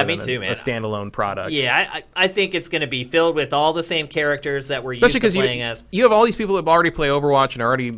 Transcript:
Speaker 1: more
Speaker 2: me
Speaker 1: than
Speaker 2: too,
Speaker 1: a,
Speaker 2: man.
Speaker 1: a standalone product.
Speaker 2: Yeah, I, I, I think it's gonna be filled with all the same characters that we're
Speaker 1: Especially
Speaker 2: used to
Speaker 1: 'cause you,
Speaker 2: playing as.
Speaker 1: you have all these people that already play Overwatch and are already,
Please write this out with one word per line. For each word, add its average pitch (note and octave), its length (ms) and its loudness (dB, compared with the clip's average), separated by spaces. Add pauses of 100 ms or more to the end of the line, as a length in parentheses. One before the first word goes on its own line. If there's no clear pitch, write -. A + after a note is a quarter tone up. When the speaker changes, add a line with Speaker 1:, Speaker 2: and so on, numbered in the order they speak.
Speaker 1:
more - 40 -6
Speaker 2:
me E3 100 -2
Speaker 1:
than - 80 -8
Speaker 2:
too, B2+ 120 -2
Speaker 1:
a, - 20 -8
Speaker 2:
man. G2 120 -4
Speaker 1:
a A#2+ 40 -4
standalone G#2+ 560 -4
product. G2 400 -4
Speaker 2:
Yeah, C3 240 0
I, D#3+ 220 0
I, D3+ 60 -12 (120)
I F#3 140 2
think F#3 260 0
it's D#3 140 -6
gonna D#3 180 -2
be B2 160 -4
filled E3 320 2
with C#3 160 -2
all D3+ 220 2
the E3 100 -4
same D#3+ 240 -4
characters C#3+ 640 -2
that B2+ 160 -4
we're B2+ 80 -6
Speaker 1:
Especially A#2+ 220 4
Speaker 2:
used - 0 -
to B3+ 120 0
Speaker 1:
'cause F#3 80 0
you, F#3+ 60 0
Speaker 2:
playing B2 220 0
as. A#2 280 -8
Speaker 1:
you G3+ 120 2
have A3+ 100 6
all G#3+ 100 6
these A#3+ 140 2
people G3 180 -2
that E3+ 140 -2
already E3+ 220 4
play D#3 180 -2
Overwatch C#3+ 460 2
and B2 80 -6
are A2+ 40 0
already, B2+ 180 0 (120)